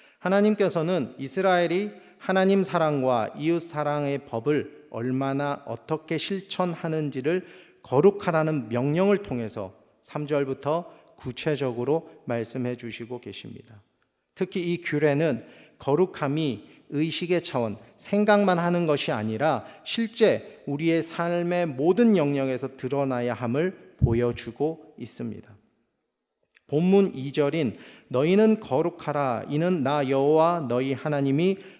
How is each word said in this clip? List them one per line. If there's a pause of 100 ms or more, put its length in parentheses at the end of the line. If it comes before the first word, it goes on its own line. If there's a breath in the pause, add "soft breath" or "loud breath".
(200 soft breath)
하나님께서는
이스라엘이 (260 loud breath)
하나님
사랑과
이웃
사랑의
법을
얼마나
어떻게
실천하는지를 (360 loud breath)
거룩하라는
명령을
통해서 (280)
삼
절부터 (220 loud breath)
구체적으로 (160 loud breath)
말씀해
주시고
계십니다. (540)
특히
이
규례는 (320 loud breath)
거룩함이 (220 loud breath)
의식의
차원, (180 loud breath)
생각만
하는
것이
아니라 (200 loud breath)
실제
우리의
삶의
모든
영역에서
드러나야
함을
보여주고
있습니다. (1160)
본문
이
절인 (320 loud breath)
"너희는
거룩하라.
이는
나
여호와
너희
하나님이 (220 loud breath)